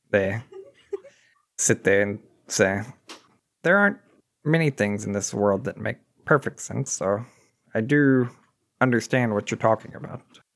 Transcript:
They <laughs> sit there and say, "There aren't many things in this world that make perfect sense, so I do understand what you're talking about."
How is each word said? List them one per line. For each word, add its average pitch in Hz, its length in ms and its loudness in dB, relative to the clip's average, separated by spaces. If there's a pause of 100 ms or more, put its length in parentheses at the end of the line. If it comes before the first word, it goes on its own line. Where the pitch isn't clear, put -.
(100)
They 101 320 0 (580)
<laughs> - 560 -20
sit - 280 0
there 98 180 4
and 101 160 -4 (280)
say, 101 360 0 (800)
"There 185 160 4
aren't 202 200 2 (460)
many 160 240 2
things 104 380 -2
in 101 60 -4
this 101 200 -6
world 101 320 0
that - 140 -8
make 107 180 -6 (300)
perfect 139 340 0
sense, 120 320 -8
so 101 320 -4 (500)
I 113 60 -2
do 131 480 4 (540)
understand 120 500 2
what 101 180 -2
you're 110 80 -4
talking - 360 0
about." - 260 -16 (360)